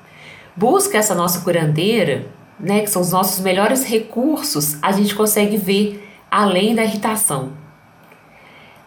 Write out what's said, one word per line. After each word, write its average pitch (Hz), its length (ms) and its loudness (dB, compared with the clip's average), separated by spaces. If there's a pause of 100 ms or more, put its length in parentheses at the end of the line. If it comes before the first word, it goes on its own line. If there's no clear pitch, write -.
(560)
busca 359 420 2
essa 208 180 2
nossa 175 240 0
curandeira, 165 880 0 (320)
né, 202 220 0
que 208 80 -4
são 180 120 0
os 170 100 -2
nossos 190 280 0
melhores 196 460 2
recursos, 226 960 -2
a 190 100 2
gente 202 240 2
consegue 208 400 2
ver 202 500 -2 (240)
além 202 460 2
da 220 80 2
irritação. 202 680 -2 (1300)